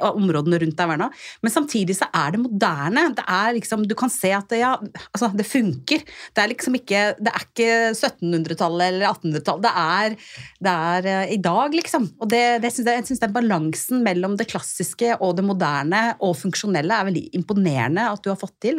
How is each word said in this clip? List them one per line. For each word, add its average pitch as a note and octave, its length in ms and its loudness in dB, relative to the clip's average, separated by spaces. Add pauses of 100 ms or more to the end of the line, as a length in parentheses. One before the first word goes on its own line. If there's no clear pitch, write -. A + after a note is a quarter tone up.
og G#3 180 0
områdene E3+ 400 2
rundt D#3+ 240 0
er E3 80 0
verna. F#3+ 160 -2 (320)
Men A3+ 160 -2
samtidig G3+ 400 0
så - 160 0
er D#3 240 0
det A#3+ 80 0
moderne. G3+ 680 2
Det - 100 -4
er G#3+ 320 0
liksom, G#3+ 320 -2
du G#3+ 80 -4
kan B3 160 0
se - 160 0
at G3 200 0
det, A#3 120 0
ja, B3+ 140 2 (320)
altså, G3+ 260 -2
det G3+ 160 -2
funker. A#3 560 0
Det - 400 -2
er A3+ 80 -4
liksom B3+ 240 -2
ikke, G3+ 260 0 (140)
det G#3 160 0
er - 160 -6
ikke A3+ 220 2 (260)
syttenhundretallet E3+ 760 0
eller F#3 320 2
attenhundretallet. D#3+ 560 -2
Det A#3 80 4
er, F#3 440 0 (420)
det F#3 140 0 (200)
er, F3+ 160 0
eh, F#3+ 240 0
i A3 80 0
dag, G3 320 2
liksom. E4 380 0 (100)
Og A3+ 80 -4
det, A#3 160 4 (160)
det A#3+ 160 -2
synes A#3+ 160 0
jeg, A#3+ 80 2
jeg A#3+ 80 -6
synes C4 160 -2
den G3 100 0
balansen A3 680 0
mellom F#3+ 320 0
det A3+ 160 -4
klassiske A3 640 -2
og F#3 220 0
det F#3+ 100 0
moderne E3+ 540 0 (180)
og F3+ 160 0
funksjonelle F3 560 -2
er G3+ 160 0
veldig F#3 160 -2 (160)
imponerende E3 720 2
at G#3 100 -6
du G3 120 -2
har - 20 -2
fått - 240 -12
til, C4 200 -2